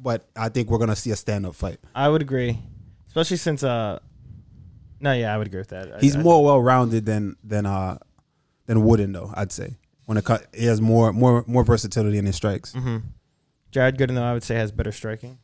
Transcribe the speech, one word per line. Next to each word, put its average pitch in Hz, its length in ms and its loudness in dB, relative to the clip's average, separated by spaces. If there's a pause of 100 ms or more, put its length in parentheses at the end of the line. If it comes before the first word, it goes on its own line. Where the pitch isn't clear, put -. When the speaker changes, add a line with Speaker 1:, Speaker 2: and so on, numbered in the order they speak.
Speaker 1:
but 120 320 -4
I 113 140 -4
think 110 200 -2
we're 117 80 2
gonna 110 180 0
see - 140 -6
a 107 60 -2
stand-up 98 400 -4
fight. 92 240 -8 (160)
Speaker 2:
I 135 120 2
would 156 140 2
agree, 127 380 -4 (480)
especially 170 300 -2
since, 151 260 -4
uh, 117 340 -2 (1000)
no, 139 140 0
yeah, 113 200 -2
I 110 60 -2
would 104 80 -4
agree 95 140 -10
with 101 80 -14
that. 92 260 -14
I, - 40 -14
Speaker 1:
He's 139 160 2
Speaker 2:
I 147 60 -2
Speaker 1:
more 165 240 6
well-rounded 123 640 4
than, 104 360 -2
than, 104 220 -2
uh, 95 320 -4 (720)
than 113 160 4
Wooden, 104 300 4
though, 92 200 -12
I'd 98 180 -6
say. - 260 -10 (280)
When 110 140 -2
it 101 60 -2
cut, 113 280 0
he 117 120 -4
has 113 140 2
more, 110 320 4
more, 120 360 4
more 120 160 2
versatility 107 560 0
in 101 80 0
his 95 80 0
strikes. 98 380 -6
Speaker 2:
Mm-hmm. 127 240 -6 (720)
Jared 131 260 2
Gooden, 127 180 0
though, 120 80 -2
I 120 100 -2
would 117 100 -6
say 120 120 -4
has 110 160 -2
better - 200 -4
striking. 120 520 -12